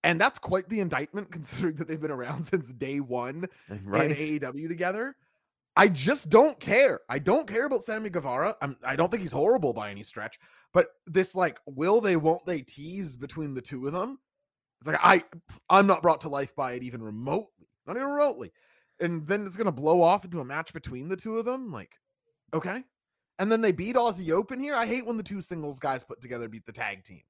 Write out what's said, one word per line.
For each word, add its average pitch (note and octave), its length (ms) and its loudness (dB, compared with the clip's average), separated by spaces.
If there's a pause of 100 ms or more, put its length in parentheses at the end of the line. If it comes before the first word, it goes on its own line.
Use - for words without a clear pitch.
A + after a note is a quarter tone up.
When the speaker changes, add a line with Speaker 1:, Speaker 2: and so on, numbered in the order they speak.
Speaker 1:
And E3 160 2
that's B3+ 200 2
quite F#3 300 -2
the A3 100 -2
indictment E3+ 520 -4
<laughs> - 0 -
considering D#3+ 440 -6
that D#3 120 -6
they've D#3+ 120 -6
been D3+ 120 -4
around C3 320 -8
since C3+ 300 -4
day C#3 260 -4
one B2+ 460 -6 (380)
Speaker 2:
Right. G#2+ 280 2
Speaker 1:
in C#3+ 60 -2
A D3+ 40 -6 (140)
E D3 40 -4
W C#3 280 -8
together. F#3 480 -6 (600)
I G#3 120 10
just E3 420 0
don't B3+ 300 8
care. A3 500 4
I C3 100 -2
don't A#3 280 2
care A#3 180 -2
about C4+ 180 -2
Sammy A3 260 -6
Guevara. D3+ 520 -2
I'm, C#3 140 -4 (100)
I C3 100 -2
don't E3 140 2
think G#3 120 -2
he's E3 100 -6
horrible D#3+ 400 4
by G#2+ 200 -6
any G2+ 120 -12
stretch, - 340 -12 (360)
but E3+ 140 6 (180)
this, F3+ 300 0
like, F3+ 320 0
will E3+ 340 2
they, F#3+ 160 4
won't D#3+ 280 2
they E3+ 160 -4
tease D#3 540 -12
between C#3+ 380 -10
the B2+ 80 -6
two C3 260 -8
of D3 60 -4
them? A3+ 260 -6 (600)
It's B2+ 60 -8
like, D#3 140 0
I, F3+ 220 8 (460)
I'm G3 180 8
not F#3 140 4
brought E3 200 4
to D#3+ 80 -10
life C#3 260 -4
by B2+ 180 -4
it B2 100 -8
even A#2+ 180 -10
remotely, A2+ 680 -6 (180)
not E3+ 100 -8
even C4+ 140 -4
remotely. C#4+ 420 0 (480)
And E3+ 260 -2
then G3+ 200 -2
it's F#3 100 -12
gonna G3+ 160 0
blow E3 300 4
off F#3 240 6
into E3+ 160 -8
a B2+ 40 -8
match D3 280 -8
between C3+ 340 -10
the F#3 80 -4
two A3 220 -8
of A3+ 80 -4
them. B3+ 260 -8
Like, G#2 220 -14 (600)
okay. F3+ 300 -6 (540)
And G3 120 -2
then A3+ 120 4
they G#3+ 100 4
beat F#3+ 240 -4
Aussie F#3+ 360 2
Open G#3 280 0
here. C#4+ 160 -4
I A#3 100 0
hate A#3 200 -4
when A#3 100 -4
the G#3+ 80 -6
two G3 160 -8
singles D3+ 400 -8
guys C3 240 -4
put - 160 -16
together A#2+ 300 -10
beat G#2+ 160 -16
the A2 80 -18
tag G2+ 320 -10
team. F#2 240 -20